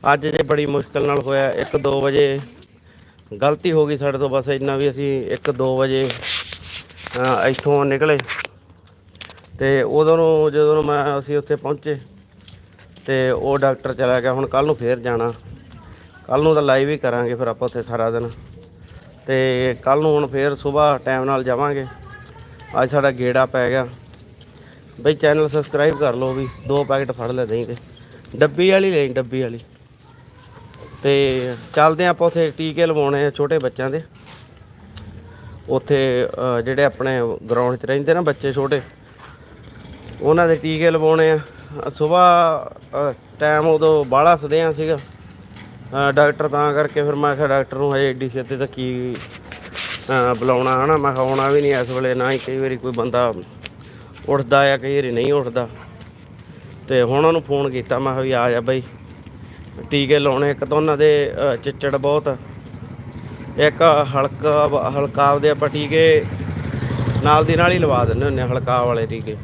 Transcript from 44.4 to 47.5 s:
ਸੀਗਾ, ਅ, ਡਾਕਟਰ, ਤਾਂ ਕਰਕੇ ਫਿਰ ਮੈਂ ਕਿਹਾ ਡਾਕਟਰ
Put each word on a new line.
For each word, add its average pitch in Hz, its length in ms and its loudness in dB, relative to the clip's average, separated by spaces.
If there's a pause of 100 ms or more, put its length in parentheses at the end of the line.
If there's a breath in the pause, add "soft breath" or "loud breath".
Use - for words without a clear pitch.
ਸੀਗਾ, 156 240 -2
ਅ, - 1120 -6
ਡਾਕਟਰ, 147 360 4
ਤਾਂ 143 260 0
ਕਰਕੇ 147 300 0
ਫਿਰ 147 120 0
ਮੈਂ 143 200 0
ਕਿਹਾ 147 120 0
ਡਾਕਟਰ 135 300 0